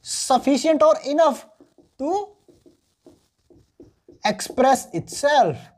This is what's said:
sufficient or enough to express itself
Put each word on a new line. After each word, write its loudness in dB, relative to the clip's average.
sufficient 0
or 6
enough 0
to -6
express 0
itself 0